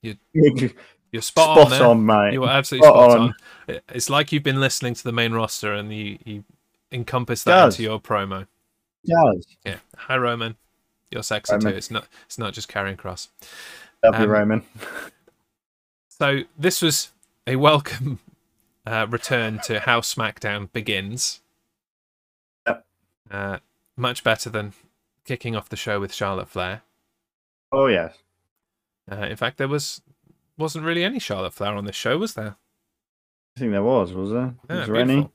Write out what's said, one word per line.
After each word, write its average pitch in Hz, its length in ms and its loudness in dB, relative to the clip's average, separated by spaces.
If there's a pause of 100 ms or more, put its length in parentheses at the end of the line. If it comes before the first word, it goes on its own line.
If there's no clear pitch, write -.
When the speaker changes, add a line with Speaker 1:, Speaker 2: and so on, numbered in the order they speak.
Speaker 1:
You, 107 220 -10
Speaker 2:
<laughs> - 100 -20
Speaker 1:
you're 131 880 0
spot 156 340 4
Speaker 2:
Spot - 20 10
Speaker 1:
on 139 120 12
there. 131 160 4
Speaker 2:
on, 117 200 6
mate. 104 280 6
Speaker 1:
You 131 80 -2
were 131 60 0
absolutely 135 400 4
Speaker 2:
Spot 123 220 10
Speaker 1:
spot 120 100 8
Speaker 2:
on. 117 80 2
Speaker 1:
on." 107 60 -4 (340)
It, - 200 -10
it's - 220 -8
like 143 220 -2
you've 147 100 0
been 135 180 -2
listening 127 340 -2
to - 100 -18
the 120 80 -6
main 117 200 -2
roster 110 420 -4
and 104 180 -8
you, 104 320 -10
you 104 200 -14 (480)
encompass 123 520 -6
that 180 200 8
Speaker 2:
Does. 110 100 4
Speaker 1:
into - 100 -8
your 110 160 -6
promo. 98 460 -6 (600)
Speaker 2:
Does. 139 400 4 (180)
Speaker 1:
Yeah. 95 120 -8 (200)
Hi, - 200 -4
Roman. 117 400 -2 (540)
You're 117 120 -10
sexy 107 320 -4
Speaker 2:
Roman. 107 180 0
Speaker 1:
too. 95 40 -6
It's - 140 -14
not, 110 160 -8 (200)
it's - 120 -18
not 107 160 -6
just 107 160 -12
Karrion 98 260 -6
Kross. - 320 -14 (760)
Speaker 2:
Love 110 140 4
you, 113 80 2
Speaker 1:
Um, 104 40 0
Speaker 2:
Roman. 107 320 0 (1500)
Speaker 1:
so 139 320 -2 (180)
this 151 240 -2
was 160 300 -2 (340)
a 131 100 -2
welcome, 143 640 0 (340)
<laughs> - 340 -20
uh, 110 220 -4
return 113 560 -4
to 110 160 -4
how 120 200 0
SmackDown 104 720 -6
begins. 104 680 -6 (1300)
Speaker 2:
Yep. - 180 -6 (460)
Speaker 1:
Uh, 98 280 -8 (380)
much 123 280 -6
better 113 260 -2
than 104 220 -8 (520)
kicking 120 320 -8
off 104 120 -8
the 107 80 -12
show 104 240 -6
with 98 120 -8
Charlotte 98 360 -6
Flair. 95 340 -8 (880)
Speaker 2:
Oh, 135 140 4
yes. 87 280 0 (960)
Speaker 1:
Uh, 98 60 -12 (100)
in 110 100 -10
fact, 120 220 -6
there 135 100 -4
was, 143 340 -8 (560)
wasn't 156 260 -8
really 170 200 -2
any 247 140 -6
Charlotte 95 360 -8
Flair 104 200 -6
on 101 120 -6
this 98 100 -10
show, 127 220 -2
was 214 160 -6
there? 107 220 -12 (1000)
Speaker 2:
I 131 40 -12
think 117 120 -2
there 101 100 -2
was, 104 300 0
was 95 180 -8
there? 123 240 -6 (140)
Speaker 1:
Yeah, 170 100 -8
Speaker 2:
Was 143 80 -6
there 107 100 -4
any? 127 180 2
Speaker 1:
beautiful. 143 200 0